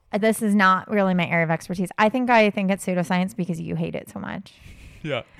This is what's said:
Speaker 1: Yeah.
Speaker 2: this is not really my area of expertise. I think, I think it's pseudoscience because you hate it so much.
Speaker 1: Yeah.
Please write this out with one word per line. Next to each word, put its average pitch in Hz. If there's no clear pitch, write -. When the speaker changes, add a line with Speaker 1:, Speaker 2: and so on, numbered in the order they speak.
Speaker 1:
Yeah. 220
Speaker 2:
this 220
is 208
not 190
really 196
my 175
area 170
of 160
expertise. 175
I 214
think, 247
I 220
think 196
it's 196
pseudoscience 180
because 170
you 165
hate 165
it -
so -
much. -
Speaker 1:
Yeah. 135